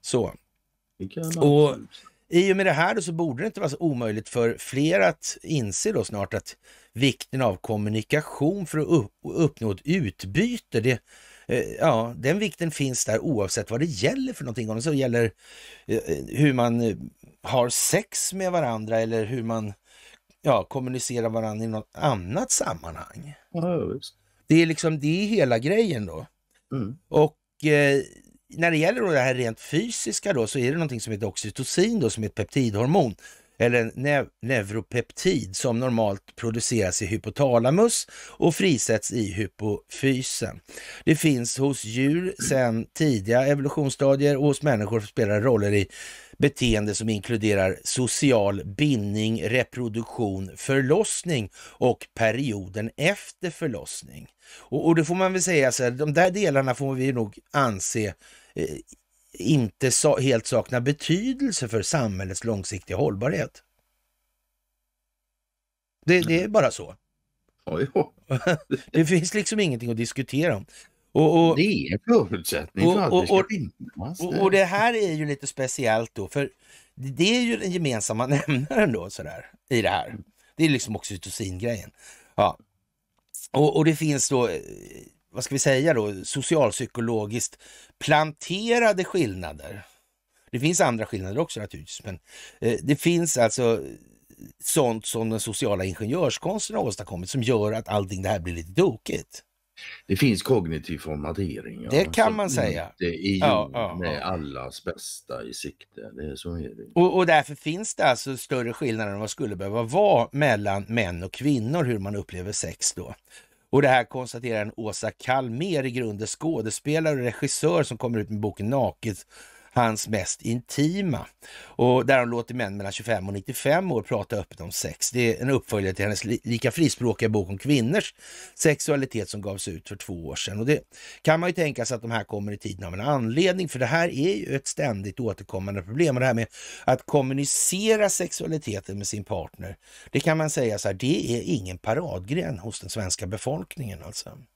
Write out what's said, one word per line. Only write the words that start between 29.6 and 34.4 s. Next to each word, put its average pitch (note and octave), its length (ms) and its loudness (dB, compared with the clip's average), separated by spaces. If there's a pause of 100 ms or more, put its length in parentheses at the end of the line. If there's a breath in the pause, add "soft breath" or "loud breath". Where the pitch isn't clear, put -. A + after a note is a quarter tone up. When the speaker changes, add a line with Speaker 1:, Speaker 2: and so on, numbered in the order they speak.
Speaker 1:
fysiska G3+ 720 -2
då, A#2 140 2
så C#3 120 -4
är A#2+ 120 2
det - 80 0
någonting B2+ 220 -4
som A2 120 -6
heter G#2 140 -4
oxytocin F3 720 0
då, A2+ 100 4
som A2 140 -6
är G#2 40 -2
ett - 60 -12
peptidhormon A#2+ 800 2 (440 loud breath)
eller A#2+ 220 4
en A2+ 120 -2
neu-, C#3 360 0 (140)